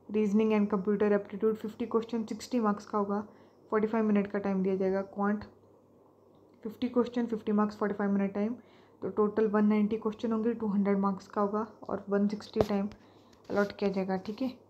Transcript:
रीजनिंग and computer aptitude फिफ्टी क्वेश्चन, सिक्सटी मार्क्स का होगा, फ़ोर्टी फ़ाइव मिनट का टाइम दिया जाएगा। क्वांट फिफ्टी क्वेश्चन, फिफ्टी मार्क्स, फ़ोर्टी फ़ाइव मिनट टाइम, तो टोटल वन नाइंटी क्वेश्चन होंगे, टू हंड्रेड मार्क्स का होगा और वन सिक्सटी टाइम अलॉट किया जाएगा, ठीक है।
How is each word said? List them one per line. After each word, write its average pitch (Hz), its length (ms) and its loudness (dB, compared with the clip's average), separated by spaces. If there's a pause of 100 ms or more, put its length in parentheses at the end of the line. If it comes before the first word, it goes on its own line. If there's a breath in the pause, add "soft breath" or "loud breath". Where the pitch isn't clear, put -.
(100)
रीजनिंग 214 420 4
and 208 220 2
computer 208 440 2
aptitude 208 360 0
फिफ्टी 220 320 -8
क्वेश्चन, 226 380 -2
सिक्सटी 226 360 -4
मार्क्स 208 260 0
का 214 120 -4
होगा, 202 280 -2 (440 loud breath)
फ़ोर्टी 214 160 2
फ़ाइव 220 180 0
मिनट 202 220 4
का 208 120 -4
टाइम 196 240 -2
दिया 190 140 0
जाएगा। 190 260 0
क्वांट 202 420 -2 (1200)
फिफ्टी 226 260 -4
क्वेश्चन, 240 380 0
फिफ्टी 214 260 -4
मार्क्स, 208 240 2
फ़ोर्टी 208 180 -2
फ़ाइव 202 160 0
मिनट 196 240 2
टाइम, 208 200 -2 (480 loud breath)
तो - 80 -4
टोटल 214 360 2
वन 214 180 4
नाइंटी 214 320 4
क्वेश्चन 220 360 -4
होंगे, 226 220 0
टू 226 120 -6
हंड्रेड 202 320 2
मार्क्स 196 300 -2
का - 120 -4
होगा 214 260 -2 (220)
और - 200 -6
वन 202 200 2
सिक्सटी 214 320 -6
टाइम 208 280 0 (640 loud breath)
अलॉट 202 220 0
किया 202 180 -2
जाएगा, 190 260 -2
ठीक 208 260 -8
है। 254 160 -6 (120)